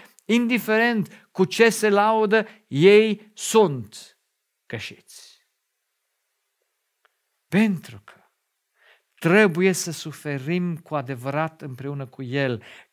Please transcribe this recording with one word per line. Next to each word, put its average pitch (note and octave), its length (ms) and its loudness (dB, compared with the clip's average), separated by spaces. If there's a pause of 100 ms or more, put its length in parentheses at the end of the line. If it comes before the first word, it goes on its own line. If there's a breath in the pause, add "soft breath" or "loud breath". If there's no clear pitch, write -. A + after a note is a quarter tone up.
(240 loud breath)
indiferent A3+ 1080 0
cu F#3 120 0
ce A3+ 240 4
se G#3+ 200 0
laudă, G#3+ 600 2 (180 loud breath)
ei G3+ 680 4
sunt D3+ 840 -2 (480)
cășiți. - 800 -16 (2000)
Pentru F3+ 560 -2
că - 100 -20 (1000 soft breath)
trebuie F#3 580 2
să - 180 -8
suferim D#3 840 -8
cu - 180 -12
adevărat C#3 680 -6
împreună C#3 440 -12
cu C3+ 160 -16
El, B2+ 400 -4 (300 loud breath)